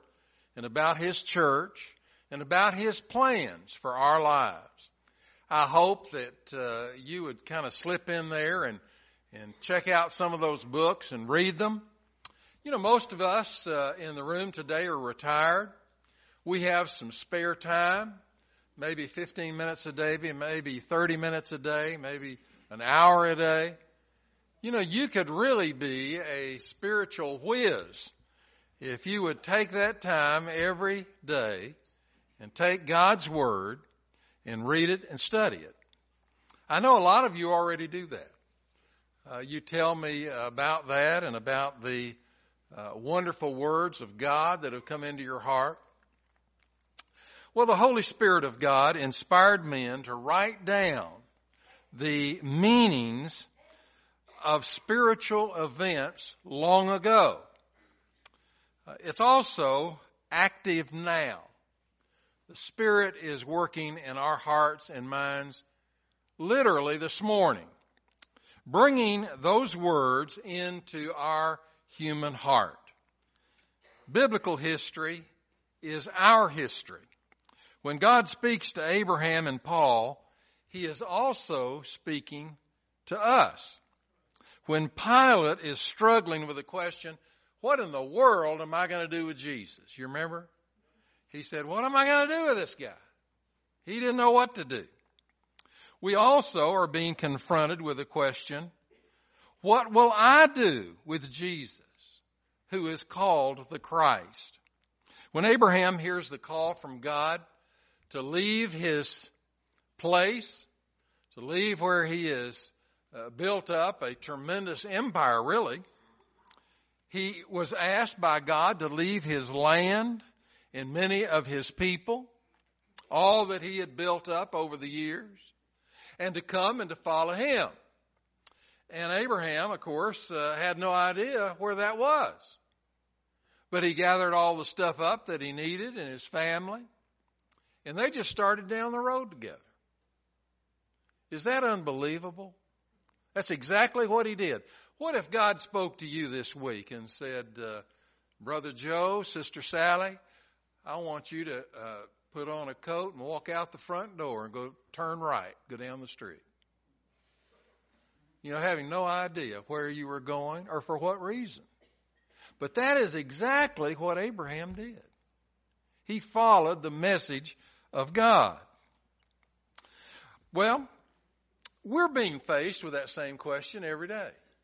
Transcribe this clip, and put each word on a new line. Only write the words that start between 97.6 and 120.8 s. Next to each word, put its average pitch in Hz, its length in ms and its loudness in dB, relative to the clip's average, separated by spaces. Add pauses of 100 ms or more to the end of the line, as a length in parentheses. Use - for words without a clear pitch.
with 147 160 -6
the 139 80 -8
question, 147 640 -4 (920)
"What 220 300 4
will 233 240 8
I 269 300 10
do 160 500 0 (100)
with 151 240 -8
Jesus, 151 920 -12 (480)
who 185 160 -4
is 160 180 -6
called 139 680 0
the - 80 -8
Christ?" 135 800 0 (720)
When 160 120 0
Abraham 185 540 6
hears 175 320 -6
the 139 80 -12
call 160 380 -4
from 131 260 -16
God 151 420 -2 (680)
to 139 100 -8
leave 185 500 -2
his 160 580 -4 (680)
place, 180 720 0 (640)
to 113 100 -20
leave 180 400 -2
where 175 240 2
he 165 240 -4
is, 123 420 -8 (420)
uh, 117 160 -14
built 175 400 -4
up 170 340 0
a 123 120 -6
tremendous 160 720 -8
empire, 185 580 0
really, 175 400 -2 (1300)
he 190 400 -6
was 175 240 -6
asked 196 480 0
by 156 180 4
God 160 400 2
to 156 80 -4
leave 170 340 -2
his 143 300 -4
land 185 720 2 (500)
and 131 200 -10